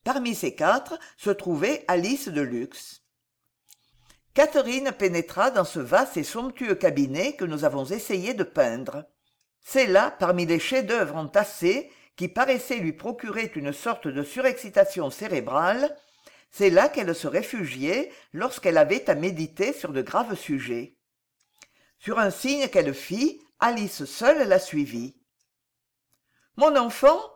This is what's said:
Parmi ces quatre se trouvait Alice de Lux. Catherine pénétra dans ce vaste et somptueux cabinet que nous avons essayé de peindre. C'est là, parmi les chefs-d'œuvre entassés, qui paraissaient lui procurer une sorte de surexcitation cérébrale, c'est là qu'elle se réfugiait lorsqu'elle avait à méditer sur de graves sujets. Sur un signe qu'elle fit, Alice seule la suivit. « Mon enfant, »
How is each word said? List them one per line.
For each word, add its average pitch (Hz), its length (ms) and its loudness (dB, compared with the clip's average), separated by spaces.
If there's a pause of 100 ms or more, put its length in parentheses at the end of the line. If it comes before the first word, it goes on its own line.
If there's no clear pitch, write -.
Parmi 240 320 -2
ces 131 180 -4
quatre 247 460 0 (180)
se 208 140 -2
trouvait 185 560 -2
Alice 208 400 0
de 147 140 -2
Lux. - 600 -8 (1300)
Catherine 269 560 2
pénétra 185 580 0
dans 180 160 0
ce - 140 -8
vaste 180 380 2
et 151 60 -2
somptueux 233 520 -4
cabinet 156 600 0
que 185 100 -6
nous 156 200 -2
avons 139 200 -2
essayé 208 500 -4
de 202 80 0
peindre. 131 640 -2 (640)
C'est 262 180 2
là, 196 240 4
parmi 175 340 0
les 160 140 2
chefs-d'œuvre 220 580 -2
entassés, 202 720 0 (240)
qui 175 140 -4
paraissaient 254 480 0
lui 165 160 -2
procurer 226 600 -8
une 143 200 -6
sorte 233 340 -6
de 143 160 -4
surexcitation 202 880 0
cérébrale, 185 840 -2 (580)
c'est 202 180 4
là 190 180 8
qu'elle 208 260 -2
se 156 140 -6
réfugiait 165 840 -4 (220)
lorsqu'elle 170 460 0
avait - 320 4
à 165 60 4
méditer 175 580 -2
sur 180 180 -10
de 135 100 -2
graves 208 340 -2
sujets. 123 600 -6 (1040)
Sur 226 180 -4
un 202 140 2
signe 269 380 -2
qu'elle 143 240 2
fit, 233 480 -4 (180)
Alice 208 460 -2
seule 269 420 4
la 180 100 6
suivit. « 135 600 -4 (1400)
Mon 294 220 6
enfant, » 269 420 6 (160)